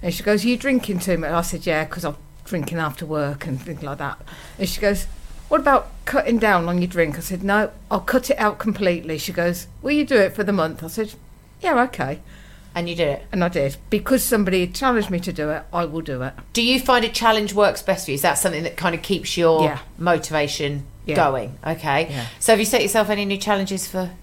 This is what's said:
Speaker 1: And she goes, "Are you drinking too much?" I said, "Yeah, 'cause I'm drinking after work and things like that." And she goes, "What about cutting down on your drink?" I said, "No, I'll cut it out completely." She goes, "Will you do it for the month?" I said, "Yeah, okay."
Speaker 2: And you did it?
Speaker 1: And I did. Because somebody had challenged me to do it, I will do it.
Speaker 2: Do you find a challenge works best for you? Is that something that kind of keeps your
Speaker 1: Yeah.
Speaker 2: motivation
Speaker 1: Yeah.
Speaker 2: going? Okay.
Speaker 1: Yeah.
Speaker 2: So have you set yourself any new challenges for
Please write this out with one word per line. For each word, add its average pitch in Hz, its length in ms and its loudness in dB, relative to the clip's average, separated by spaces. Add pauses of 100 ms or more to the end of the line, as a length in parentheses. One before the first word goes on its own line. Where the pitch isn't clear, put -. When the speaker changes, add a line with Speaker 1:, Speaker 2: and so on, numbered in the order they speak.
Speaker 1:
And 175 100 -2
she - 100 -6
goes, 208 220 2
"Are 233 40 2
you 247 80 2
drinking 247 420 0
too 180 200 0
much?" 156 120 -4
I 170 120 0
said, 175 220 -4
"Yeah, 160 200 0
'cause 156 200 -8
I'm 147 120 -4 (280)
drinking 175 340 -4
after 156 280 -4
work 147 400 -2
and 131 160 -4
things 160 200 -10
like 143 160 -8
that." 139 200 -6 (400)
And 190 100 -2
she - 120 -4
goes, 202 260 2 (420)
"What 294 120 4
about 269 300 4 (140)
cutting 233 340 2
down 190 300 4
on 175 140 2
your 180 60 0
drink?" 165 280 0
I 170 40 -8
said, 180 240 -6
"No, 202 260 2 (200)
I'll 185 100 0
cut 247 280 0
it 277 100 2
out 214 200 2
completely." 175 580 0
She 160 160 -6
goes, 175 360 -2 (120)
"Will 269 120 0
you 294 120 4
do 277 120 2
it 190 180 6
for 208 80 -2
the 196 100 0
month?" 160 300 0
I 160 60 -10
said, 214 260 -6 (480)
"Yeah, 311 220 4
okay." 147 340 -4 (560)
Speaker 2:
And 170 160 -2
you 165 60 -6
did 165 120 2
it? - 240 -4
Speaker 1:
And 185 100 0
I 175 60 2
did. 139 280 0 (120)
Because 240 340 2
somebody 190 380 2
had 180 140 -2
challenged 240 340 0
me 180 120 -2
to 180 120 -6
do 151 180 -4
it, 156 120 -4 (100)
I 175 140 0
will 160 160 -6
do 135 200 -6
it. 131 120 -6 (180)
Speaker 2:
Do 233 100 0
you 254 180 4
find 247 240 4
a 226 40 -2
challenge 220 460 2
works 202 260 4
best 185 240 -2
for - 60 -6
you? 139 60 0
Is 139 60 -4
that 160 120 4
something 165 300 0
that - 120 -6
kind 170 180 0
of 165 80 -6
keeps - 340 -2
your 160 260 6
Speaker 1:
Yeah. 151 160 2 (200)
Speaker 2:
motivation 147 840 0 (220)
Speaker 1:
Yeah. - 100 0
Speaker 2:
going? 135 400 0 (100)
Okay. 160 440 0
Speaker 1:
Yeah. 123 160 -6 (140)
Speaker 2:
So - 120 6
have 208 60 8
you 214 80 2
set 220 160 2
yourself 202 260 2
any 202 160 0
new 196 140 -2
challenges 196 480 -2
for 185 240 -4 (120)